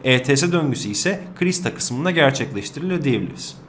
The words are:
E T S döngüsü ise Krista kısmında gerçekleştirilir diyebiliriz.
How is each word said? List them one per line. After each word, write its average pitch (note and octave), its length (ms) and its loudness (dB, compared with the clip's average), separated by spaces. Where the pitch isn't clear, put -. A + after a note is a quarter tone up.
E B2+ 200 4
T D3+ 140 4
S F3 140 2
döngüsü C#3+ 380 0
ise F#3 320 -2
Krista F3+ 340 0
kısmında D3 380 -2
gerçekleştirilir D3 920 0
diyebiliriz. G2+ 540 -2